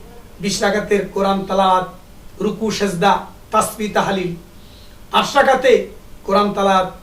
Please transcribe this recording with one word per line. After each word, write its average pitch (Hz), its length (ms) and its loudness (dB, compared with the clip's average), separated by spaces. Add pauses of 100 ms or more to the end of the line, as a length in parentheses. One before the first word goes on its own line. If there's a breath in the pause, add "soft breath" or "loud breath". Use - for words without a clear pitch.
(400)
বিশ 196 220 -4
রাকাতের 202 460 0
কোরআন 196 380 -2
তালাওয়াত, 185 420 2 (540)
রুকু 214 300 -4
সেজদা, 196 540 0 (260)
তাসবিহ 214 420 -2
তাহলিল, 190 420 -2 (760 loud breath)
আট 214 240 0
রাকাতে 262 520 4 (360)
কোরআন 202 300 2
তালাওয়াত, 190 380 0 (120)